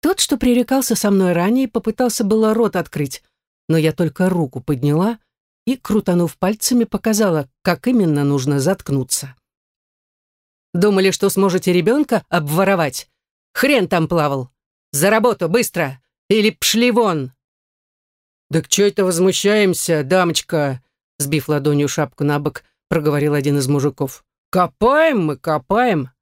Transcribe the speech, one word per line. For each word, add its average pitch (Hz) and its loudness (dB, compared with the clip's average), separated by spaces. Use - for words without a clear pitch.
Тот, 359 -2
что - 0
пререкался 247 0
со 208 0
мной 190 2
ранее, 214 0
попытался 233 -4
было 220 2
рот 214 0
открыть, 151 -6
но 160 2
я 156 2
только 180 -2
руку 165 -2
подняла — 151 -2
и, 262 -2
крутанув 175 -2
пальцами, 220 0
показала, 202 -2
как 175 -2
именно 165 2
нужно 143 0
заткнуться. 139 -4
«Думали, 190 2
что 196 -2
сможете 185 0
ребенка 220 0
обворовать? 165 -2
Хрен 254 0
там 165 0
плавал! 143 -2
За 151 0
работу, 214 2
быстро! 170 -2
Или 214 2
пшли 233 0
вон!» 180 0
«Так 156 -4
че 202 2
это 202 0
возмущаемся, 185 0
дамочка?» 151 -2
Сбив 139 -4
ладонью 147 0
шапку 147 -4
на 147 0
бок, 147 -6
проговорил 147 0
один 143 0
из 131 -2
мужиков. 139 -2
«Копаем 240 2
мы, 147 -4
копаем!» 165 -2